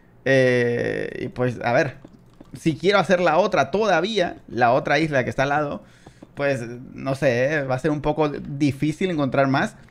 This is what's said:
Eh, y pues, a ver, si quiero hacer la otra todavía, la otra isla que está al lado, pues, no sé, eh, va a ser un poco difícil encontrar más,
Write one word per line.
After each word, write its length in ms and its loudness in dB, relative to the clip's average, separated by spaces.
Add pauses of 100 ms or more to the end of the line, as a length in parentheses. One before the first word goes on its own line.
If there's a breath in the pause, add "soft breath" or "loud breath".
(260 soft breath)
Eh, 840 2 (140)
y 60 -6
pues, 340 -4
a 100 0
ver, 240 0 (560)
si 220 -2
quiero 240 2
hacer 220 2
la 160 2
otra 340 2
todavía, 680 0 (100)
la 260 2
otra 260 2
isla 240 0
que 60 -4
está 140 -2
al 60 0
lado, 340 -4 (520 loud breath)
pues, 260 -2 (320)
no 220 -4
sé, 400 2
eh, 80 -2
va 120 -2
a 40 -6
ser 120 0
un 100 -2
poco 280 0
difícil 800 -2
encontrar 380 0
más, 280 0 (160 loud breath)